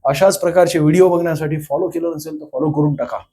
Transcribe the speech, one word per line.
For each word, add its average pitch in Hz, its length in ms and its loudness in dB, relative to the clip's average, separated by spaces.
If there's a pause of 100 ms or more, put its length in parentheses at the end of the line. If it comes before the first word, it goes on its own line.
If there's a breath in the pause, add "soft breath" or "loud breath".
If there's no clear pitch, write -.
अशाच 160 340 2
प्रकारचे 175 400 2
व्हिडिओ 165 300 4
बघण्यासाठी 160 520 -2
फॉलो 160 280 -4
केलं 170 260 -4
नसेल 151 260 -12
तर 151 40 -16
फॉलो 147 260 -4
करून 147 240 0
टाका. 139 220 -8 (160)